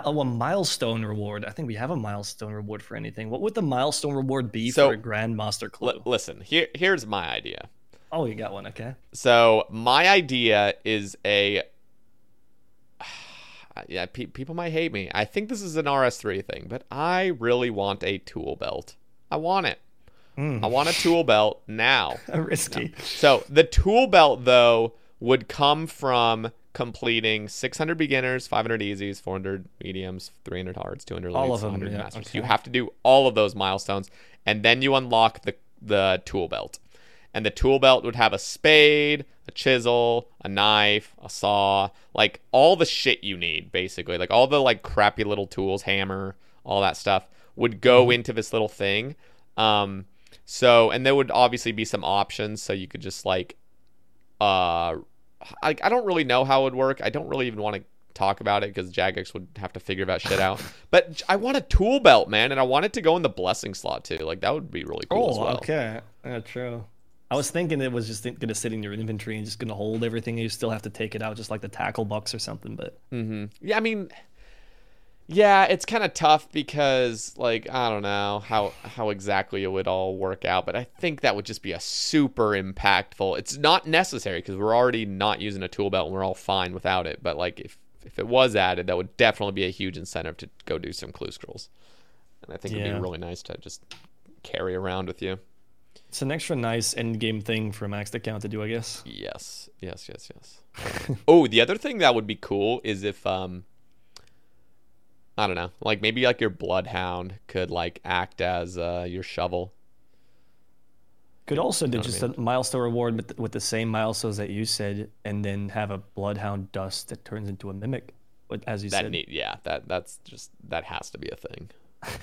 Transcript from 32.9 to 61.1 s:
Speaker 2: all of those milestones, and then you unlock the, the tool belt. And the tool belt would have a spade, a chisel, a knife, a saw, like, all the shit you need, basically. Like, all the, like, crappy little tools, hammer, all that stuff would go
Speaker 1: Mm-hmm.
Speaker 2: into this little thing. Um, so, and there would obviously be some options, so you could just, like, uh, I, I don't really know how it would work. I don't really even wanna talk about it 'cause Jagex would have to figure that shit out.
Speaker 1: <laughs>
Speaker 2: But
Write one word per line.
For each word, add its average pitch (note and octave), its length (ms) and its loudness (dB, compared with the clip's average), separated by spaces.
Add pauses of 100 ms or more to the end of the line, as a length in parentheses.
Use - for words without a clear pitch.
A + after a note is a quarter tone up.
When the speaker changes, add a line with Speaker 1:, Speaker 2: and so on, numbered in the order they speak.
Speaker 2:
all C3 240 8
of A#2 80 2
those G#2 200 4
milestones, G2 540 -2 (360)
and G#2 180 0
then A#2+ 180 6
you C3+ 140 4
unlock A#2 480 4
the, - 120 -6 (260)
the F#2+ 440 2
tool F2+ 220 -4
belt. - 320 -8 (540)
And G#2+ 120 -4
the G#2 60 0
tool C3+ 280 4
belt C3 260 6
would A#2 100 -4
have A2+ 160 4
a G2+ 80 -2
spade, D3 840 6 (220)
a - 40 -16
chisel, A#2+ 800 2 (120)
a - 60 -8
knife, G#2 760 4
a - 80 -16
saw, G2 600 2 (240)
like, G#2+ 260 2 (140)
all D#3 240 8
the D#3+ 80 2
shit - 400 0
you G2 100 -6
need, E2+ 380 -6
basically. F2+ 440 -4
Like, F2+ 140 -4
all A#2+ 160 6
the, C#3 140 2
like, A#2+ 220 2
crappy G#2 420 2
little G2+ 220 -2
tools, F#2+ 340 -4
hammer, G2 560 -4 (260)
all G2 180 0
that F2+ 140 2
stuff G2 320 0 (300)
would A#2 240 -2
go B2 220 10
Speaker 1:
Mm-hmm. B2 80 4
Speaker 2:
into A#2+ 220 0
this A2 200 -4
little A2 160 0
thing. G#2 460 -2 (420)
Um, G2+ 480 2 (400)
so, A#2 460 8
and B2+ 140 0
there C3+ 80 6
would C3+ 160 2
obviously A#2+ 440 4
be A2 100 -4
some G#2 220 -4
options, G2+ 580 -2
so - 80 -4
you F#2+ 160 -6
could F2+ 140 -14
just, - 240 -10
like, F#2 320 -2 (840)
uh, F2 560 2 (680)
I, D#3 220 0
I G3 60 2
don't A#3 160 2
really F3 180 2
know B2+ 220 2
how C3+ 160 4
it - 20 4
would C3 120 0
work. C3+ 280 0
I G#2+ 60 -2
don't D3 180 -4
really C3+ 200 -2
even G#2+ 140 -6
wanna G#2 200 -4 (320)
talk G2 260 0
about G2+ 240 0
it G2+ 100 -6
'cause F#2 200 -6
Jagex F#2 400 -2
would F#2 140 -12 (100)
have F#2+ 160 -10
to F2+ 80 -14
figure F#2+ 240 -4
that F2+ 160 -2
shit G2 180 0
out. F#2+ 220 0 (160)
Speaker 1:
<laughs> - 120 -20
Speaker 2:
But F3 260 6